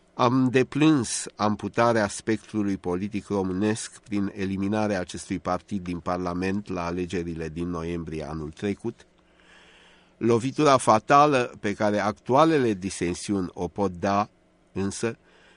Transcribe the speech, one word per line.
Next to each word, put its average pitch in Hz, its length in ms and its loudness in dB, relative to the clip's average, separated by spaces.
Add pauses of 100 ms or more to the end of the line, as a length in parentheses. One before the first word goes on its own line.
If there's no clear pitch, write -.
(140)
Am 127 360 4
deplâns 135 760 2 (100)
amputarea 107 720 2
spectrului 104 680 -4
politic 95 520 -4
românesc 101 680 -2
prin 101 360 -4
eliminarea 98 680 -2
acestui 90 380 -6
partid 90 460 -4
din 87 140 -6
Parlament 90 680 -4
la 90 160 -6
alegerile 87 640 -4
din 82 200 -6
noiembrie 82 560 -6
anul 76 260 -8
trecut. 104 560 -6 (1080)
Lovitura 131 600 2
fatală 127 840 4
pe 104 120 -2
care 104 260 0
actualele 123 760 2
disensiuni 90 760 -4
o 90 160 -6
pot 98 240 -2
da, 101 360 0 (440)
însă, 98 440 -4 (400)